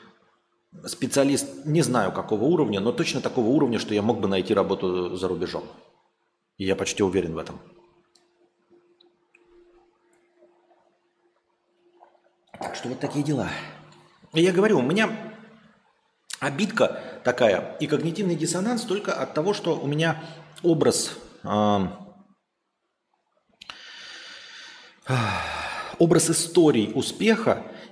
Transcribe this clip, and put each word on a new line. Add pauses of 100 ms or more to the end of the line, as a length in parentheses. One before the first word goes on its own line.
(880)
специалист,
не
знаю
какого
уровня,
но
точно
такого
уровня,
что
я
мог
бы
найти
работу
за
рубежом. (960)
И
я
почти
уверен
в
этом. (4000)
Так
что
вот
такие
дела. (840)
И
я
говорю,
у
меня (1080)
обидка (240)
такая
и
когнитивный
диссонанс
только
от
того,
что
у
меня (400)
образ, (300)
ам, (3750)
образ
историй
успеха (280)